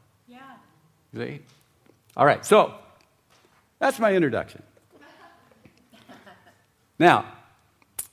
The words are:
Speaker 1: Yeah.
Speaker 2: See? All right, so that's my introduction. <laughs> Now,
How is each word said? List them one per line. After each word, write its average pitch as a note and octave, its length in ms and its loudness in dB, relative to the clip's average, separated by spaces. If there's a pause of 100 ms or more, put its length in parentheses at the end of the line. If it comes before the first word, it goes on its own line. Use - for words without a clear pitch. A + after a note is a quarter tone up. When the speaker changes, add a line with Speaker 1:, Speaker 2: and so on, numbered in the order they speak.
(260)
Speaker 1:
Yeah. B3 140 -20 (760)
Speaker 2:
See? C3+ 260 -14 (760)
All C3 100 4
right, - 180 2
so - 300 2 (1040)
that's C4 220 -2
my G#3 140 0
introduction. B2+ 500 -4 (360)
<laughs> - 20 -20 (2000)
Now, C#3 260 4 (880)